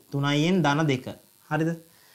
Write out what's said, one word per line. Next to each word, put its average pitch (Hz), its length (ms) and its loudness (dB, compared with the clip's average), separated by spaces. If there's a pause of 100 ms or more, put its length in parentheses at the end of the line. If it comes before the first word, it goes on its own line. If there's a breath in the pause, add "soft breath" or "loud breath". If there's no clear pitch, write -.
තුනයි 143 440 0
n 185 120 2
ධන 151 240 2
දෙක. 127 200 -2 (440)
හරිද? 160 200 0 (440 soft breath)